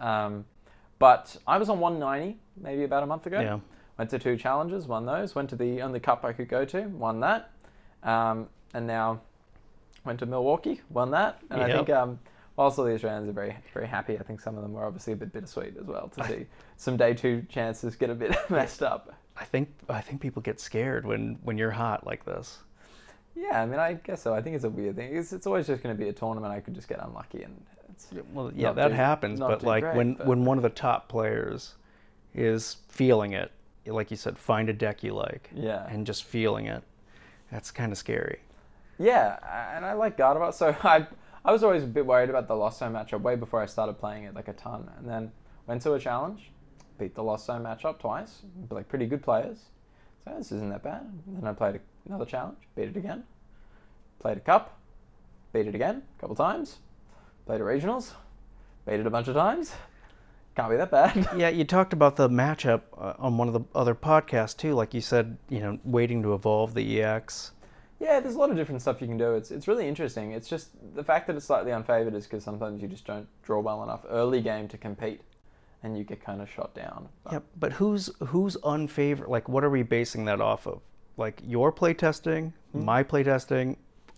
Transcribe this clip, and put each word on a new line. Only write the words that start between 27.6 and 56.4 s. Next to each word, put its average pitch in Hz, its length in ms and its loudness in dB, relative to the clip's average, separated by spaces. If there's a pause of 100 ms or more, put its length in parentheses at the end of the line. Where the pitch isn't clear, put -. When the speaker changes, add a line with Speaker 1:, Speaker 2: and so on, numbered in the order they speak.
Speaker 1:
it's - 240 -20
Speaker 2:
Yeah, 180 100 -12 (100)
well, 131 220 -8
yeah, 135 140 0
Speaker 1:
not 123 80 -2
Speaker 2:
that 139 120 4
Speaker 1:
do-, 143 60 2
Speaker 2:
happens, 131 460 2
Speaker 1:
not 131 80 0
Speaker 2:
but, 107 120 2
Speaker 1:
do 117 60 -2
Speaker 2:
like, 110 160 4
Speaker 1:
great, 160 140 0
Speaker 2:
when, 120 180 2
Speaker 1:
but - 120 -4
Speaker 2:
when 123 180 4
one 131 140 4
of 127 40 0
the 117 80 4
top - 380 0
players 110 680 -2 (600)
is 113 420 0 (120)
feeling 110 440 4
it, 92 180 -4 (360)
like 110 240 -4
you 107 60 -8
said, - 220 -8
find 110 300 2
a 110 40 0
deck 107 300 -2
you 104 120 -4
like, - 400 -6
Speaker 1:
Yeah. 107 340 -4
Speaker 2:
and 107 180 -6
just 123 180 -6
feeling 107 420 0
it, 110 160 -8 (680)
that's 113 200 -12
kinda 113 260 -4
scary. - 440 -4 (580)
Speaker 1:
Yeah, 170 440 4
a-, 113 340 -8
and 170 80 -8
I 190 80 -4
like 214 240 0
Gardevoir, 147 380 4
so 156 240 4
<laughs> - 40 -10
I, 160 240 8 (380)
I 190 80 8
was 220 100 6
always 185 220 6
a - 20 -4
bit 127 200 0
worried 127 240 6
about 127 180 0
the 113 80 0
Lost 107 220 0
Zone 113 160 -4
matchup 107 260 -4
way 123 160 2
before 117 260 -2
I 101 40 -2
started 107 340 -2
playing 107 240 -8
it, 98 100 -14
like, 110 140 -12
a 101 60 -10
ton, 117 440 -12
and - 100 -14
then 113 220 -6 (360)
went 120 160 -6
to 151 100 0
a 143 80 0
challenge, 147 500 -6 (480)
beat 95 160 -8
the 110 80 -8
Lost 110 240 -4
Zone 120 160 -6
matchup 113 360 -6
twice, 135 420 -8 (280)
but, 110 60 -10
like, 101 140 -10
pretty 127 180 -2
good 139 160 -2
players, 131 440 0 (580)
so - 140 -14
this - 120 -10
isn't 104 200 -4
that 101 120 -10
bad. 196 200 -8 (240)
And 190 100 -12
then 170 100 -6
I 107 60 -4
played 98 260 -2 (280)
another 190 180 -6
challenge, 127 320 -8 (180)
beat - 140 -4
it - 80 -8
again, 202 260 -8 (960)
played 107 200 -4
a - 20 -12
cup, - 380 4 (720)
beat 107 140 0
it 104 80 -6
again, 180 280 0 (140)
a - 40 -18
couple - 140 -8
times, 208 440 -2 (680)